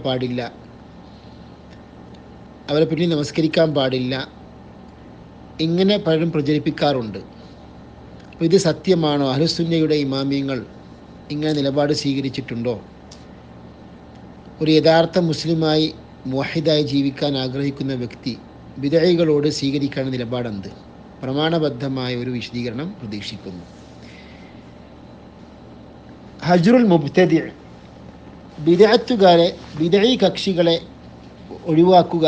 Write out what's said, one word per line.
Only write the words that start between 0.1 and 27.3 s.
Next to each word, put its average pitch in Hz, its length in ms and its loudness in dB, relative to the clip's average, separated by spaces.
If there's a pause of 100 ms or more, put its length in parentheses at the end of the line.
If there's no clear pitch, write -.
അവരെ 151 200 2
പിന്നിൽ 165 240 0
നമസ്കരിക്കാൻ 156 640 0
പാടില്ല, 131 380 -2 (1500)
ഇങ്ങനെ 190 300 2 (100)
പലരും 160 280 2
പ്രചരിപ്പിക്കാറുണ്ട്. 143 840 -2 (1120)
അപ്പൊ - 160 -4
ഇത് 180 180 4
സത്യമാണോ? 151 680 0
അഹ്ലുസുന്നയുടെ 160 640 0 (100)
ഇമാമിയങ്ങൾ 135 520 -4 (760)
ഇങ്ങനെ 151 260 -4
നിലപാട് 143 400 0
സ്വീകരിച്ചിട്ടുണ്ടോ? 127 760 -6 (1900)
ഒരു 156 180 2
യഥാർത്ഥ 160 400 4 (120)
മുസ്ലിമായി 156 560 0 (460)
മുവഹിദായി 151 600 0
ജീവിക്കാൻ 139 400 -2 (120)
ആഗ്രഹിക്കുന്ന 139 480 -6 (100)
വ്യക്തി 120 300 -8 (500)
ബിദ്അകളോട് 156 680 2 (100)
സ്വീകരിക്കേണ്ട 139 580 -4
നിലപാടെന്ത്? 117 540 -6 (520)
പ്രമാണബദ്ധമായ 135 880 -2 (100)
ഒരു 127 140 -6
വിശദീകരണം 120 520 -8 (100)
പ്രതീക്ഷിക്കുന്നു. 98 680 -12 (2750)
ഹജ്റുൽ 185 440 6
മുബ്തദി, 160 460 4 (1300)